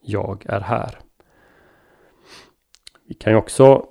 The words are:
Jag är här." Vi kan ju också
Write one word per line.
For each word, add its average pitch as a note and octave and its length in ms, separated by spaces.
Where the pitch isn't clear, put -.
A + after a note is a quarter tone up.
Jag G2+ 460
är G2+ 120
här." A#2 380
Vi - 80
kan - 180
ju A2 40
också C3+ 540